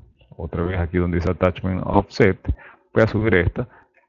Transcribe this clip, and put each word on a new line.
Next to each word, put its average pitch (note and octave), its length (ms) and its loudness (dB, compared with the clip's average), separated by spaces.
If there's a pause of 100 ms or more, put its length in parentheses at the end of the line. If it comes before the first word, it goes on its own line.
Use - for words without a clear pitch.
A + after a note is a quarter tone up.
(360)
Otra E2+ 260 -6
vez F2+ 160 -4
aquí F2 200 -2
donde F2 180 0
dice E2+ 140 -2
Attachment F#2 540 -2
Offset. G2+ 540 2 (540)
Voy A2 100 4
a A2 60 4
subir G#2+ 260 0
esta. F2+ 320 0 (420)